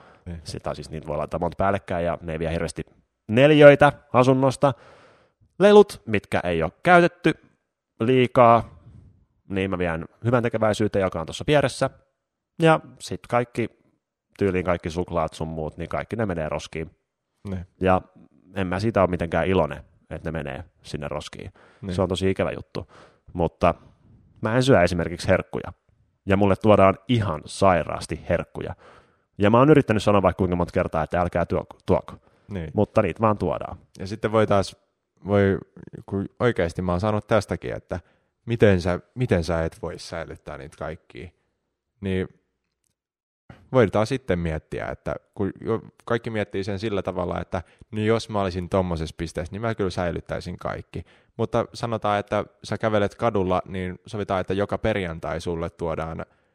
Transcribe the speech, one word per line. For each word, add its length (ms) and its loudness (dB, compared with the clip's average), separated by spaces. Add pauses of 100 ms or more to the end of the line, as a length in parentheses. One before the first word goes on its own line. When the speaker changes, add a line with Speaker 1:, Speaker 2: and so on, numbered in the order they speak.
(260)
Speaker 1:
Niin. 180 -12
Speaker 2:
Sitä 300 -10
siis 160 -14
niitä 180 -12
voi 100 -6
laittaa 220 -6
monta 180 -4
päällekkäin, 480 0
ja 160 -2
ne 100 -10
ei 80 -6
vie 120 -2
hirveästi 300 -6 (460)
neliöitä 680 8 (200)
asunnosta. 600 2 (840)
Lelut, 460 6
mitkä 380 -2
ei 200 0
oo 60 -2 (140)
käytetty 500 4 (640)
liikaa, 800 4 (680)
niin 200 -2
mä 80 -4
vien 280 -4 (180)
hyvän 200 2
tekeväisyyteen, 600 0
joka 160 -4
on 60 -6
tossa 220 -12
vieressä. 420 0 (720)
Ja 180 4 (200)
sit 300 -12
kaikki, 400 -2 (680)
tyyliin 260 0
kaikki 240 -2
suklaat 440 -4
sun 140 -8
muut, 300 -8
niin 120 -10
kaikki 260 -8
ne 100 -4
menee 240 -6
roskiin. 420 -8 (580)
Speaker 1:
Niin. 160 -8 (160)
Speaker 2:
Ja 200 4 (540)
en 120 -4
mä 120 -2
siitä 220 0
oo 60 4
mitenkään 400 -2
iloinen, 360 0 (260)
että 220 -8
ne 120 -8
menee 200 -10 (180)
sinne 260 -10
roskiin. 440 -12 (300)
Speaker 1:
Niin. 140 -8
Speaker 2:
Se 60 0
on 80 0
tosi 200 0
ikävä 220 -2
juttu. 400 -12 (420)
Mutta 400 0 (680)
mä 140 -2
en 80 2
syö 180 6
esimerkiksi 460 -2
herkkuja. 460 -2 (520)
Ja 120 2
mulle 180 4
tuodaan 400 6 (120)
ihan 380 -2
sairaasti 840 0
herkkuja. 460 -4 (600)
Ja 120 2
mä 100 6
oon 100 6
yrittänyt 340 4
sanoa 180 4
vaikka 160 2
kuinka 180 0
monta 160 -2
kertaa, 320 -2
että 180 -2
älkää 240 -2
tuoko, 400 -6
tuoko. 280 0 (340)
Speaker 1:
Niin. 260 -10
Speaker 2:
Mutta 280 2
niitä 200 -2
vaan 160 2
tuodaan. 400 -6 (220)
Speaker 1:
Ja 80 -12
sitten 240 -6
voi 160 4
taas, 280 0 (520)
voi, 300 2 (480)
kun 200 -4 (140)
oikeesti 420 -2
mä 100 -2
oon 80 0
sanonut 280 -2
tästäkin, 480 -2
että 240 -10 (460)
miten 360 4
sä, 180 -2 (160)
miten 280 0
sä 220 -2
et 160 -8
voi 180 -12
säilyttää 580 -14
niitä 220 -18
kaikkia, 500 -14 (720)
niin 260 -4 (1400)
voidaan 360 4
sitten 320 -4
miettiä, 480 -6
että 280 -8 (180)
kun 180 -4 (100)
jo 200 -4 (240)
kaikki 240 -4
miettii 340 -6
sen 160 -6
sillä 220 -4
tavalla, 400 -4
että 200 -6 (300)
no 100 -6
jos 280 0
mä 120 -2
olisin 280 -4
tommosessa 480 -2
pisteessä, 340 -8
niin 100 -10
mä 140 -4
kyllä 140 -2
säilyttäisin 680 -6
kaikki. 460 -12 (340)
Mutta 360 -2
sanotaan, 460 -4
että 260 -4 (180)
sä 140 -8
kävelet 380 0
kadulla, 500 0
niin 400 -10
sovitaan, 360 -4
että 120 -6
joka 240 -2
perjantai 640 -4
sulle 280 -6
tuodaan 560 -8 (300)